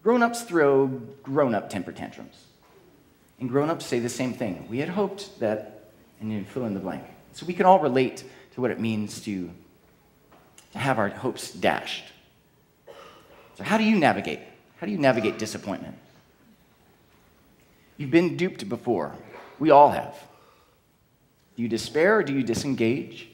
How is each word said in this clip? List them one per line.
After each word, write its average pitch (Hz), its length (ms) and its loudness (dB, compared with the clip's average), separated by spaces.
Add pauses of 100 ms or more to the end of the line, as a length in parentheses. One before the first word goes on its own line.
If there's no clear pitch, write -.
grown-ups 233 400 2
throw 139 460 4 (340)
grown-up 135 460 0
temper 87 240 -8
tantrums. - 520 -16 (960)
And 123 80 -6
grown-ups 147 380 0
say 120 140 0
the 120 80 -2
same 123 240 -4
thing. 101 360 -6
"We 117 100 -6
had 156 100 -4
hoped 196 500 -4
that," - 520 -4 (280)
and 110 140 -8
you 101 120 -6
fill 123 200 -8
in 104 100 -4
the 92 60 -6
blank. 85 240 -8 (300)
So 160 120 -12
we 175 80 -6
can 185 120 4
all 185 120 10
relate 131 460 0 (300)
to 127 60 -10
what 123 120 0
it - 80 -8
means 107 400 -4
to, 92 300 -6 (1200)
to - 60 -12
have 123 200 0
our 101 100 2
hopes - 440 -8
dashed. - 520 -4 (1500)
So - 60 -14
how 196 160 2
do 220 60 2
you 214 120 4
navigate? 101 440 2 (380)
How 170 80 -10
do 208 60 -6
you 190 60 -4
navigate 120 400 2
disappointment? - 580 -8 (2000)
You've 139 140 -8
been 165 260 4
duped 170 320 -4
before. 92 460 -2 (460)
We 156 100 2
all 143 200 10
have. - 260 -6 (1400)
Do 117 60 -6
you 120 60 -4
despair 160 500 2
or 190 60 2
do 139 80 -4
you 135 100 0
disengage? 120 920 -2